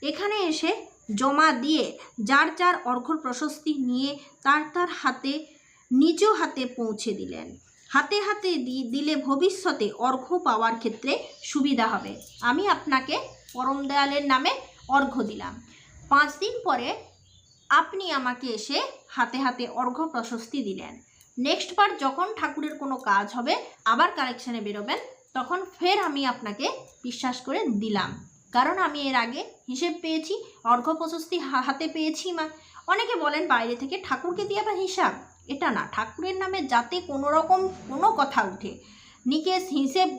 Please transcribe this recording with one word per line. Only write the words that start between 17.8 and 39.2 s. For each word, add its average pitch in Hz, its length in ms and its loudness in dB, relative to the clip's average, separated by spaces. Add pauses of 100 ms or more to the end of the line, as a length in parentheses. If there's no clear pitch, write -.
আমাকে 254 360 -2
এসে 240 340 -2 (260)
হাতে 247 300 -2
হাতে 247 300 0
অর্ঘ্য 247 400 -2
প্রশস্তি 240 560 -6
দিলেন। 180 380 -10 (360)
নেক্সট 277 380 -2
বার 403 220 4
যখন 339 400 -2
ঠাকুরের 294 400 -4
কোনো 269 180 -6
কাজ 208 380 0
হবে, 254 220 0 (300)
আবার 247 300 6
কালেকশনে 247 460 -4
বেরোবেন, 208 360 -4 (360)
তখন 349 320 -2 (140)
ফের 370 200 4
আমি 285 260 0
আপনাকে 240 440 -2 (340)
বিশ্বাস 247 380 -4
করে 339 260 -2
দিলাম, 208 640 -2 (220)
কারণ 294 260 4
আমি 294 240 0
এর 269 140 0
আগে 240 280 0 (240)
হিসেব 311 340 -2
পেয়েছি, 320 420 -4 (200)
অর্ঘ্য 240 300 4
প্রশস্তি 330 460 -4
হা-, 269 220 0
হাতে 269 260 -2
পেয়েছি 311 440 -2
মা। 320 180 -4 (380)
অনেকে 427 280 2
বলেন 302 320 0
বাইরে 240 280 2
থেকে 269 300 -6
ঠাকুরকে 349 400 -4
দিয়ে 403 140 -2
আবার 415 160 -2
হিসাব, 359 380 0 (340)
এটা 277 240 -2
না, 160 200 -2
ঠাকুরের 320 460 -4
নামে 381 240 -2
যাতে 269 400 0
কোনো 285 300 -2
রকম 359 360 4
কোনো 370 500 0
কথা 269 240 2
উঠে, 196 360 -6 (480)